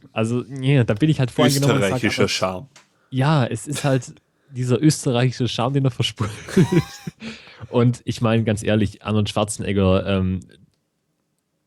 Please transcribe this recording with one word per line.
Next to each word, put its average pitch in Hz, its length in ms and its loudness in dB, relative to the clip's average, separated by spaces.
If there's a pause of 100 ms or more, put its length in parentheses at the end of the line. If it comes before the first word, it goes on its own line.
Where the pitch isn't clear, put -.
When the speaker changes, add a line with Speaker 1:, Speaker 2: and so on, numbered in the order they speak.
(120)
Speaker 1:
also, 117 340 -2
nee, 131 380 2
da 110 100 0
bin 151 160 0
ich - 80 0
halt 127 140 -2
voreingenommen 139 440 4
und 101 60 0
sag 98 120 2
Speaker 2:
Österreichischer 107 280 0
Speaker 1:
aber, 98 60 2
Speaker 2:
Charme. 92 380 -4 (440)
Speaker 1:
ja, 135 360 2
es 117 200 -6
ist 143 160 -6
halt 135 320 -2 (360)
dieser 123 300 -2
österreichische 131 680 0
Charme, 123 260 -2
den 139 120 0
er 127 40 0
versprüht. - 400 -4 (260)
<laughs> 175 80 6 (1040)
Und 120 340 2
ich - 160 -6
meine, 113 240 2
ganz 110 180 -2
ehrlich, 104 420 0
Arnold 104 240 0
Schwarzenegger, 95 760 0
ähm, 92 320 -2 (1300)